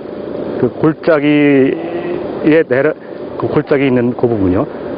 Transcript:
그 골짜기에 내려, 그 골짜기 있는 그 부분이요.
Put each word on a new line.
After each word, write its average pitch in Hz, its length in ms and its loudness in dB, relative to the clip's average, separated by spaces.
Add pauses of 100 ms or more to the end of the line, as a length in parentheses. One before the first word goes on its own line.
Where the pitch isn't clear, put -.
(600)
그 123 100 2
골짜기에 147 2000 2
내려, 139 240 2 (440)
그 120 120 -4
골짜기 143 380 2
있는 123 260 2
그 123 140 0
부분이요. 101 400 0 (320)